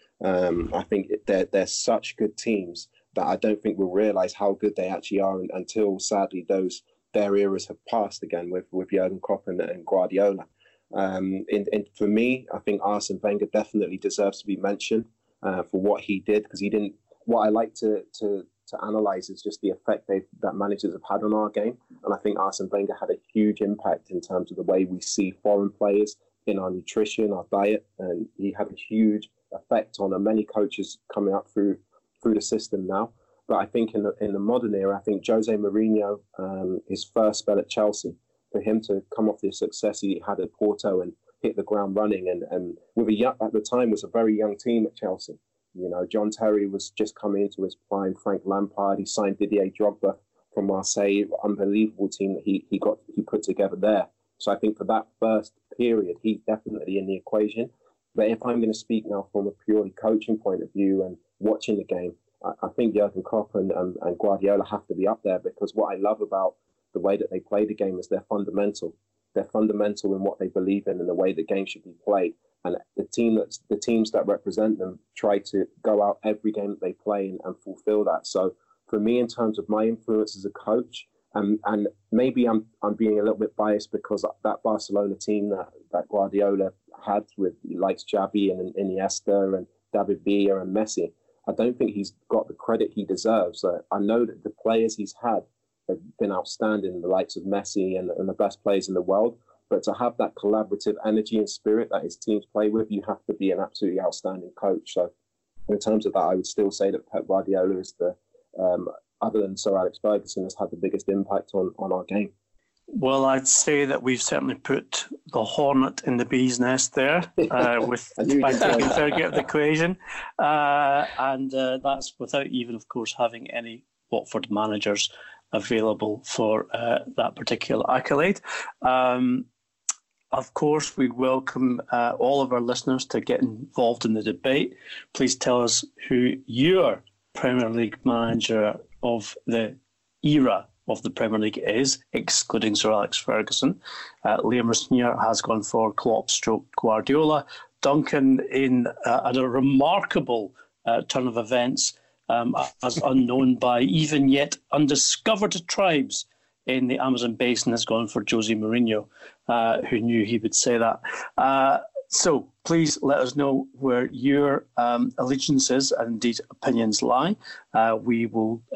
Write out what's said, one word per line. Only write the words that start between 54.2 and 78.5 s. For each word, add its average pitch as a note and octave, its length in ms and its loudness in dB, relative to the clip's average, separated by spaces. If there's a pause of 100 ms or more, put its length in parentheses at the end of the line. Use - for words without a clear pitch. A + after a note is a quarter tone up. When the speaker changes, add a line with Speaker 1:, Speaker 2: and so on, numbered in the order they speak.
Speaker 1:
So - 120 -4
I G2 60 2
think G#2+ 200 0
for G2 80 -6
that - 220 0 (140)
first A2 320 0 (240)
period, A2 460 2
he's A2 240 0
definitely G#2+ 520 -4
in F#2+ 80 -2
the F#2+ 100 -2
equation. G#2+ 540 -2 (460)
But A2 120 4
if A2 160 -2
I'm A#2+ 160 0
gonna A2 140 2
speak A2 320 -2
now G2+ 240 -4
from G2+ 160 0
a G2+ 60 -2 (120)
purely G#2+ 260 4
coaching A2 480 0
point F#2 240 -2
of - 100 -12
view G2 320 2
and F2+ 120 -8 (220)
watching G#2+ 380 0
the G2 80 -4
game, F2 300 -4 (300)
I, F2 80 -4 (120)
I - 60 -4
think A2+ 260 2
Jurgen G2+ 260 2
Klopp - 320 -4
and, G2 160 0
and, F2+ 320 -2
and F2 160 -2
Guardiola G2+ 460 2
have - 240 -6
to F#2+ 60 -4
be F#2 120 0
up G#2+ 160 0
there, F#2 160 0
because - 360 -6
what G2 200 0
I F#2 40 -8
love G#2+ 220 0
about G2 340 0 (400)
the G2 60 -2
way G2 160 2
that - 140 -4
they F#2 100 -6
play G#2 260 0
the G#2 80 -4
game F#2+ 260 -2
is - 80 -12
they're G2 200 -2
fundamental. G2+ 680 -2 (380)
They're G2+ 100 0
fundamental G#2 720 0
in F#2+ 60 -4
what G2 160 -2
they F#2 100 -2
believe G2 380 0
in F2+ 120 -2
and F2 100 -4
the F2 60 0
way F#2 180 2
the D#2+ 120 -4
game G2 220 -2
should - 180 -14
be F2 180 -20
played. F#2+ 320 0 (300)
And F2+ 120 -2 (200)
the - 80 -4
team A#2 320 2
that's, - 320 -2
the G#2 80 0
teams A2 360 2
that G2+ 140 0
represent G#2 520 0
them F#2 200 -6 (180)
try G2+ 220 2
to G2 280 -2 (160)
go G#2 200 2
out G2+ 220 2
every G#2+ 260 -2
game G2+ 200 -4
that G2+ 100 -8
they F#2 140 -4
play G2+ 340 -2
and, F#2 160 -10
and F#2 180 -8
fulfill G#2 420 0
that. F2 220 -2
So F#2 280 0 (340)